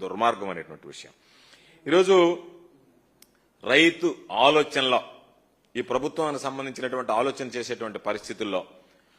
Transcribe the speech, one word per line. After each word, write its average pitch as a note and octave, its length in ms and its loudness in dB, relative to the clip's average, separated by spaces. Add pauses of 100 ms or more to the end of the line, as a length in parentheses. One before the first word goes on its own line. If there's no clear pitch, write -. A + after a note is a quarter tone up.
దుర్మార్గం G2+ 500 -2
అనేటువంటి E2 380 -14
విషయం. - 220 -20 (760)
ఈరోజు F#3 300 4 (1500)
రైతు E3 440 4 (360)
ఆలోచనలో, C#3 560 4 (760)
ఈ A#2+ 160 -4
ప్రభుత్వానికి C#3+ 540 -4
సంబంధించినటువంటి C3 760 -6
ఆలోచన C3 380 -2
చేసేటువంటి A2+ 520 -8
పరిస్థితుల్లో G#2 540 -6 (560)